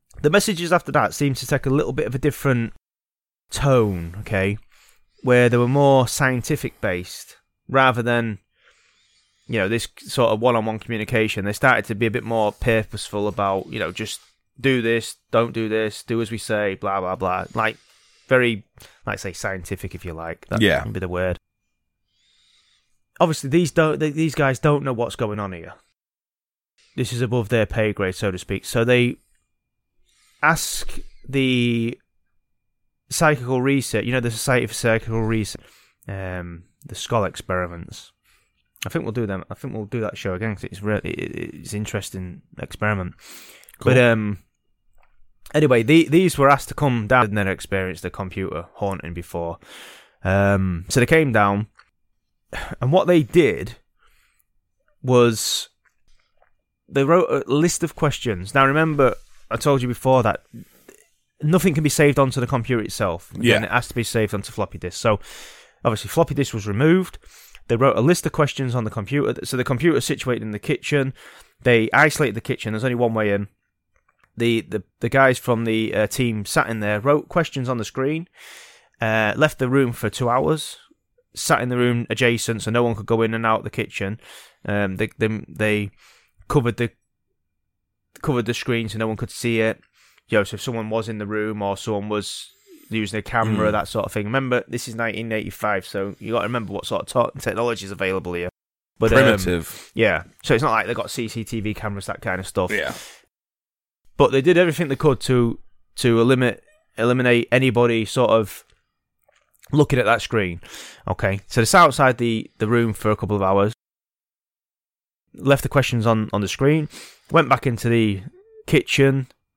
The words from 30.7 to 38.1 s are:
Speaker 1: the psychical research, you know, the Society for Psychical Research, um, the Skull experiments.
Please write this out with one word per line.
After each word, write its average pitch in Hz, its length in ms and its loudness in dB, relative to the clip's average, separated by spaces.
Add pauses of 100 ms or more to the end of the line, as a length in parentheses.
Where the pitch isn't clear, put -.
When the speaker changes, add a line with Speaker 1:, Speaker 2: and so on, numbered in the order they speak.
Speaker 1:
the 123 720 0 (1120)
psychical 131 520 0
research, 131 440 0
you 120 60 -4
know, 131 100 0
the 117 100 -2
Society 123 340 0
for - 80 -8
Psychical 113 480 0
Research, 110 400 -2 (460)
um, 90 560 -10 (200)
the - 120 -16
Skull 110 300 -2
experiments. 87 840 -8 (760)